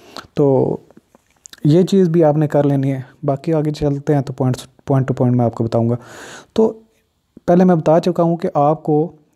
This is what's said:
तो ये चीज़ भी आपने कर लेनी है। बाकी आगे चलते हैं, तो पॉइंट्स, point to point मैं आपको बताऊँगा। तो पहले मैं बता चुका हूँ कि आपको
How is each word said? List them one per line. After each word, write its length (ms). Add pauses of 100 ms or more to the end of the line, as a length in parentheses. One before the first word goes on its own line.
(360)
तो 420 (880)
ये 160
चीज़ 280
भी 120
आपने 240
कर 180
लेनी 240
है। 180 (180)
बाकी 280
आगे 180
चलते 420
हैं, 100
तो 100
पॉइंट्स, 360 (220)
point 180
to 80
point 160
मैं 120
आपको 200
बताऊँगा। 320 (600)
तो 260 (640)
पहले 160
मैं 140
बता 200
चुका 240
हूँ 140
कि 200
आपको 580 (200)